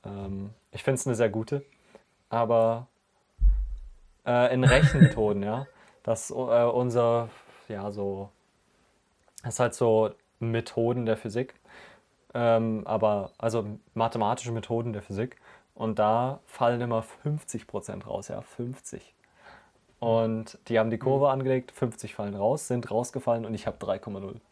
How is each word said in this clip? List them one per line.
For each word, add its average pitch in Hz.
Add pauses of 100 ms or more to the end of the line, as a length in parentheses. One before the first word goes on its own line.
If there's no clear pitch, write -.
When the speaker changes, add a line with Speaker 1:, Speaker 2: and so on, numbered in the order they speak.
Speaker 1:
Ähm, 98 (220)
ich -
find's 135
eine 127
sehr 110
gute, 113 (680)
aber, 117 (1400)
äh, 120
in 127
Rechenmethoden, 127
<laughs> -
ja, 117 (340)
dass, -
äh, -
unser, 120 (380)
ja, 101
so, 98 (1120)
das 117
ist -
halt 120
so 110 (280)
Methoden 117
der 110
Physik, 117 (800)
ähm, 113
aber, 104
also 113 (280)
mathematische 117
Methoden 117
der 101
Physik, 107 (360)
und 110
da 117
fallen 120
immer 117
fünfzig -
Prozent -
raus, 98
ja, -
fünfzig. - (840)
Und 113 (120)
die 113
haben 110
die 113
Kurve 135
Speaker 2:
Mhm. 139
Speaker 1:
angelegt, 131
fünfzig -
fallen 101
raus, 110
sind 123
rausgefallen 117
und 110
ich 104
hab 104
drei 98
Komma 101
null. 98 (120)